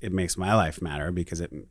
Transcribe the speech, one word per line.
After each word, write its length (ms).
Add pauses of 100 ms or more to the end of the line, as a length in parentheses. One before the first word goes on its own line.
it 100
makes 260
my 180
life 260
matter 300
because 280
it, 140 (180)